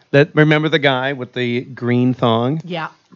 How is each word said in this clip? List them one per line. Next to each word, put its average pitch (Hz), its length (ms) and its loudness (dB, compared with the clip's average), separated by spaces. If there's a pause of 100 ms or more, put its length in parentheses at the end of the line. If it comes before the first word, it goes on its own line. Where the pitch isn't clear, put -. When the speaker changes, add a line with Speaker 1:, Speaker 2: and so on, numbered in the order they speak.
(120)
Speaker 1:
that, 143 240 4
remember 151 340 4
the 151 100 0
guy 135 340 0
with 123 200 -10
the 123 280 -4
green 123 520 -2
thong? 123 520 0
Speaker 2:
Yeah. 165 240 -8 (260)